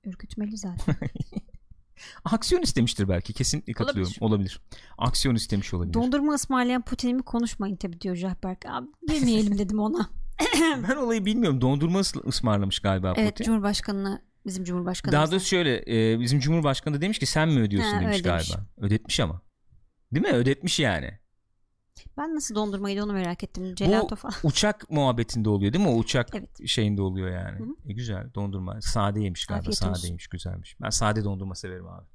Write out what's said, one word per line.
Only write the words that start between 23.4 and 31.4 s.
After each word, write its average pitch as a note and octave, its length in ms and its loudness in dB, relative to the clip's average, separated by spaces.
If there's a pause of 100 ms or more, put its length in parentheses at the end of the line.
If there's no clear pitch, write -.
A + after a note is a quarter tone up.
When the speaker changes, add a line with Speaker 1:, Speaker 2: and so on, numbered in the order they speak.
Speaker 1:
ettim. F#3 300 -10
Gelato G3+ 360 2
Speaker 2:
Bu A3 60 -6
Speaker 1:
falan. - 260 -10
Speaker 2:
uçak G3+ 480 0
muhabbetinde A#2+ 580 2
oluyor G2+ 240 2
değil F#3 120 2
mi? E3+ 60 4
O A#2 60 4
uçak A#2 380 0
Speaker 1:
Evet. - 340 -10
Speaker 2:
şeyinde G#2 340 2
oluyor F#2 280 -2
yani. F#2 280 -8
Speaker 1:
Hı A3 60 -8
hı. B3+ 100 -8 (140)
Speaker 2:
E, G#2 40 -8
güzel. A2 420 -8
Dondurma. G2 480 -6
Sadeymiş G2+ 640 0
galiba. F2+ 140 -4
Speaker 1:
Afiyet G3+ 220 -2
olsun. F#2 120 0
Speaker 2:
Sadeymiş. F2 340 -6
Güzelmiş. F2+ 520 -10
Ben G2+ 100 -4
sade G#2+ 340 2
dondurma F#2+ 300 -4